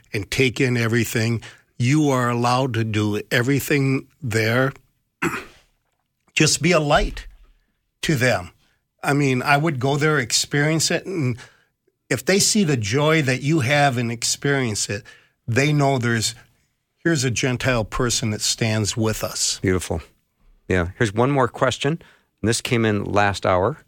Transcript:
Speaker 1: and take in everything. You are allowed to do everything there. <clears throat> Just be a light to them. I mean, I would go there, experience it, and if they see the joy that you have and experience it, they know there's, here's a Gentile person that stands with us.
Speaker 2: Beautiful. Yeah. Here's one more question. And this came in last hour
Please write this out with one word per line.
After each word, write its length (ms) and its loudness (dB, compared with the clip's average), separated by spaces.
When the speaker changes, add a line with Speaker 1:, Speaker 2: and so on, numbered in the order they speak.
Speaker 1:
and 180 -6
take 300 0
in 160 2
everything. 680 0
You 340 2
are 200 2
allowed 440 0
to 100 0
do 360 0
everything 760 0
there. 500 0
<clears throat> 40 0
Just 280 2
be 80 2
a 80 4
light 480 0
to 140 0
them. 340 0
I 100 0
mean, 300 2
I 140 2
would 220 0
go 180 0
there, 220 2
experience 720 0
it, 160 -4
and 320 -4
if 140 -4
they 160 2
see 240 2
the 120 0
joy 460 2
that 200 0
you 180 2
have 360 2
and 140 -2
experience 800 -2
it, 140 -8
they 260 2
know 260 4
there's, 360 0
here's 240 0
a 80 0
Gentile 540 0
person 460 -2
that 100 -4
stands 560 -2
with 260 -2
us. 380 -4
Speaker 2:
Beautiful. 420 -2
Yeah. 220 0
Here's 160 0
one 160 2
more 160 2
question. 560 -2
And 80 0
this 120 0
came 240 0
in 200 0
last 420 0
hour 420 2